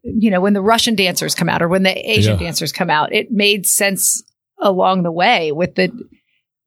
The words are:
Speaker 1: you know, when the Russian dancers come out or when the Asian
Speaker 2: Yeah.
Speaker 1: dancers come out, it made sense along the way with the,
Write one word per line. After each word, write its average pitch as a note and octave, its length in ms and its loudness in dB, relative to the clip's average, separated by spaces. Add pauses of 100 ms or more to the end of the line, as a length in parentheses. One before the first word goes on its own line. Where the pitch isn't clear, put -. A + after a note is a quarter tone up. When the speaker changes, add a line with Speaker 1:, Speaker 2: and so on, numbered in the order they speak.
Speaker 1:
you G#3+ 260 0
know, F3+ 80 0
when G3+ 140 2
the G3+ 80 0
Russian A3+ 340 2
dancers F3 400 -2
come E3+ 140 0
out - 120 0
or E3+ 60 0
when F#3+ 160 2
the F#3+ 80 2 (180)
Asian G3+ 300 2
Speaker 2:
Yeah. F3 60 -4
Speaker 1:
dancers D#3+ 260 -6
come F3 180 -4
out, D3+ 240 0
it - 180 -2
made G3+ 340 0
sense - 580 -2 (380)
along F#3 420 2
the E3+ 80 -2
way F3 400 0
with E3+ 240 -4
the, F#3 160 0 (760)